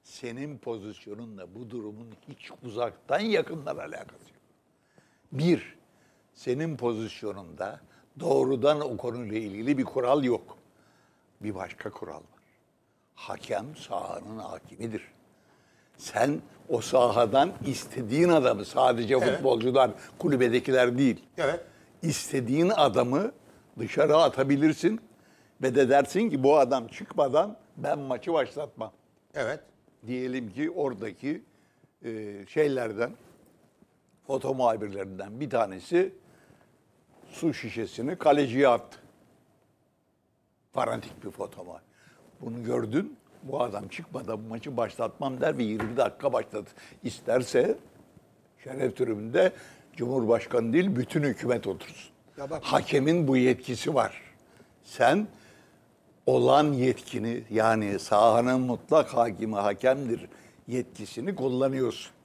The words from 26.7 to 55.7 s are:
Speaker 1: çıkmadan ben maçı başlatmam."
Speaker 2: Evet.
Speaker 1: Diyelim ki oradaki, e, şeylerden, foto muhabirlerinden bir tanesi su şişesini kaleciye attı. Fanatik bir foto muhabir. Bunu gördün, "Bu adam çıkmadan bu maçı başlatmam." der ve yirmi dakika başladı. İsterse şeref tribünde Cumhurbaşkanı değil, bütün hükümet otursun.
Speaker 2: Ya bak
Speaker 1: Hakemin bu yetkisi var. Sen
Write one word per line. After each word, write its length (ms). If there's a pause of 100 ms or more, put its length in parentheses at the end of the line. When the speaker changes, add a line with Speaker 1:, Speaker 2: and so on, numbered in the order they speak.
Speaker 1:
çıkmadan 680 (200)
ben 220
maçı 340
başlatmam." 600 (420)
Speaker 2:
Evet. 260 (460)
Speaker 1:
Diyelim 460
ki 180
oradaki, 720 (640)
e, 300 (140)
şeylerden, 600 (1160)
foto 280
muhabirlerinden 840
bir 100
tanesi 600 (1160)
su 240
şişesini 640
kaleciye 500
attı. 300 (1700)
Fanatik 520
bir 60
foto 340
muhabir. 220 (540)
Bunu 240
gördün, 520 (260)
"Bu 200
adam 260
çıkmadan 560
bu 40
maçı 280
başlatmam." 640
der 180
ve 40
yirmi 340
dakika 360
başladı. 380 (320)
İsterse 760 (880)
şeref 320
tribünde 560 (440)
Cumhurbaşkanı 760
değil, 240
bütün 260
hükümet 440
otursun. 440 (280)
Speaker 2:
Ya 120
bak 140
Speaker 1:
Hakemin 640
bu 80
yetkisi 580
var. 280 (600)
Sen 420 (1000)